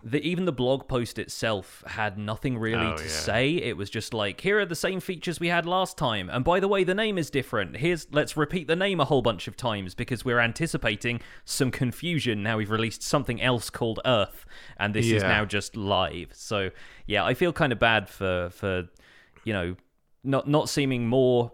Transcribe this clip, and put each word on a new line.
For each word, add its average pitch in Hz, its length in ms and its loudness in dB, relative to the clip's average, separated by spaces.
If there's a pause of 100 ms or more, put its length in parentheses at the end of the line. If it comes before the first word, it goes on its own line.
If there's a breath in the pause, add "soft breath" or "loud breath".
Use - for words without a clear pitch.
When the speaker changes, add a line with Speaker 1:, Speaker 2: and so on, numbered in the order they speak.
Speaker 1:
the, 123 200 -2
even 180 200 -2
the 170 80 0
blog 127 340 0
post 120 320 -2
itself - 680 -6
had 107 280 -4
nothing 110 400 -4
really 110 300 0
Speaker 2:
Oh, 80 100 -2
Speaker 1:
to 78 60 -6
Speaker 2:
yeah. 78 60 -6
Speaker 1:
say. 107 480 0
It 113 200 -2
was 98 140 -6
just 113 240 -6
like, 104 280 -2
"Here 202 160 2
are 202 120 2
the 170 60 -4
same 190 240 -2
features 170 400 -6
we 170 80 0
had 170 160 2
last 180 320 0
time, 107 320 0
and 123 160 0
by 180 160 4
the 196 80 2
way, 196 160 4
the 185 100 2
name 214 220 0
is 160 140 -2
different. 101 480 -2
Here's, 160 340 -2
let's 143 240 0
repeat 151 320 0
the 160 80 2
name 190 240 0
a 131 60 4
whole 135 160 4
bunch 113 260 0
of 104 80 -12
times 101 380 -4
because 120 300 -4
we're 120 140 2
anticipating 120 840 0 (240 loud breath)
some - 260 0
confusion 123 720 0
now 110 160 0
we've 107 120 -2
released 110 320 0
something 127 380 0
else 120 280 0
called 113 360 -4
Earth, 117 400 2 (320 loud breath)
and 104 180 0
this 113 120 2
is 110 160 4
Speaker 2:
Yeah. 95 60 2
Speaker 1:
now 107 180 6
just 101 300 -4
live." 92 580 0
So, 98 360 -2 (360 loud breath)
yeah, 101 180 2
I 123 100 2
feel 175 180 2
kinda 139 220 2
bad 107 340 4
for, 90 440 -2
for, 90 360 -4 (560 soft breath)
you 110 80 -2
know, 90 240 -2 (460)
not, 135 240 0
not 196 220 4
seeming 131 400 0
more 123 460 4